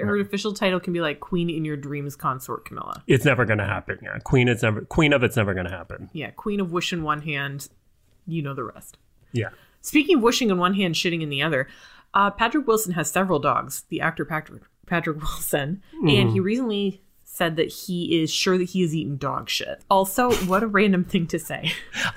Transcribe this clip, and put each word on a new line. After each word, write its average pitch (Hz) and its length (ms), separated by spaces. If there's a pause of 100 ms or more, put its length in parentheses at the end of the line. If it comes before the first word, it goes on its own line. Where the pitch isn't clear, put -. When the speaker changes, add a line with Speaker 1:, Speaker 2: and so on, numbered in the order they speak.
Speaker 1:
her 202 120
Speaker 2:
No. 202 60
Speaker 1:
official 202 300
title 185 280
can 175 120
be, 170 80
like, 151 200
Queen 170 280
in 160 160
Your 151 140
Dreams 143 360
Consort 131 520
Camilla. - 400
Speaker 2:
It's - 180
never 123 220
gonna 104 200
happen, 98 360
yeah. 101 160
Queen 123 300
is 117 140
never, 110 200
queen 151 320
of 127 80
it's 113 140
never 101 180
gonna 90 160
happen. 90 420
Speaker 1:
Yeah, 147 200
Queen 208 280
of 175 120
Wish 175 200
in 170 100
one 151 200
hand, 139 460 (580)
you 165 160
know 139 100
the 135 120
rest. - 340 (340)
Speaker 2:
Yeah. 110 160 (320)
Speaker 1:
Speaking 302 360
of 226 60
wishing 233 280
in 185 80
one 180 160
hand, 190 200
shitting 170 280
in 151 80
the 139 120
other, 143 260 (440)
uh, 202 180
Patrick 302 360
Wilson 220 260
has 160 180
several 180 280
dogs, 131 500
the 151 140
actor 160 240
Patrick, 156 360 (240)
Patrick 165 360
Wilson, 151 600 (200)
and 165 80
he 139 80
Speaker 2:
Mm-hmm. 117 240
Speaker 1:
recently 202 600 (220)
said 165 320
that 160 160
he 175 500
is 156 80
sure 185 280
that 180 100
he 185 140
has 160 120
eaten 147 220
dog 131 320
shit. - 420
Also, 202 420 (120)
what 185 180
a 226 40
random 196 360
thing 175 260
to 170 100
say. 156 340 (440)